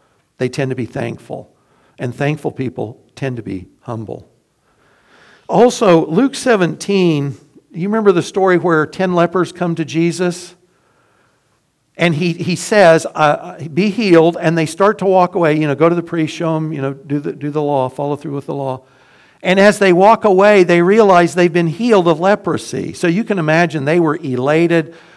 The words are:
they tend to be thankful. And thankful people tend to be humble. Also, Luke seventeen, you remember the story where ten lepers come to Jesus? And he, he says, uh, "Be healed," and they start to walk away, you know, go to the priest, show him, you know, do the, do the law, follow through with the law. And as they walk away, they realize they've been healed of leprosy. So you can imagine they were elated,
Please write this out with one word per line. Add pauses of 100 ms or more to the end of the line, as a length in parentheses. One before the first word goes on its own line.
(380)
they
tend
to
be
thankful. (460)
And
thankful
people (140)
tend
to
be (140)
humble. (1200)
Also,
Luke
seventeen, (340)
you
remember
the
story
where
ten
lepers
come
to
Jesus? (1400)
And
he,
he
says, (100)
uh,
"Be
healed,"
and
they
start
to
walk
away,
you
know,
go
to
the
priest,
show
him,
you
know,
do
the,
do
the
law,
follow
through
with
the
law. (600)
And
as
they
walk
away,
they
realize
they've
been
healed
of
leprosy.
So
you
can
imagine
they
were
elated, (220)